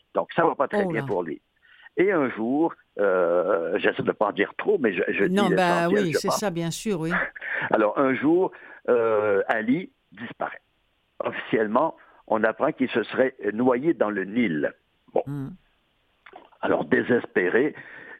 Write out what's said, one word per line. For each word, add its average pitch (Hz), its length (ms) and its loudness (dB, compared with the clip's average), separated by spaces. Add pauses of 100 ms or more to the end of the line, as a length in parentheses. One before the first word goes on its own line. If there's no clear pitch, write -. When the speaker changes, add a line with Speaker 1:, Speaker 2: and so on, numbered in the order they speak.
(140)
Speaker 1:
Donc, - 220 -2
ça 170 80 4
va 143 100 2
pas 135 140 0
très 208 160 0
Speaker 2:
Oh 185 60 -2
Speaker 1:
bien 156 100 -2
Speaker 2:
là. 139 60 -4
Speaker 1:
pour 90 160 -2
lui. 78 180 -8 (560)
Et 190 160 2
un 147 160 2
jour, 131 460 -2 (240)
euh, 90 800 2
j'essaie 98 240 0
de 92 100 0
pas 107 160 0
en 98 40 -2
dire 95 260 -2
trop, 208 200 2
mais 117 140 2
je, 90 160 -2
je 98 160 0
Speaker 2:
Non, 196 240 2
Speaker 1:
dis - 60 2
Speaker 2:
bah 175 340 2
Speaker 1:
l'essentiel, 202 160 2
Speaker 2:
oui, 160 80 -2
Speaker 1:
je - 60 2
Speaker 2:
c'est 196 100 -4
Speaker 1:
pense. - 120 0
Speaker 2:
ça, 208 100 -2
bien 170 200 -4
sûr, 185 300 -4
oui. 160 100 -4 (600)
Speaker 1:
Alors, 107 280 2
un 131 160 4
jour, 160 380 2 (380)
euh, 107 580 4
Ali 123 420 0 (220)
disparaît. - 480 -10 (640)
Officiellement, 117 720 -2 (300)
on 107 180 0
apprend 120 280 -2
qu'il 127 180 -2
se 113 140 0
serait 123 300 0 (200)
noyé 127 400 2
dans 107 160 0
le 98 140 -4
Nil. 95 500 -2 (400)
Bon. - 120 0
Speaker 2:
Hmm. 139 220 -8 (1120)
Speaker 1:
Alors, 98 240 0
désespéré 113 880 2 (460)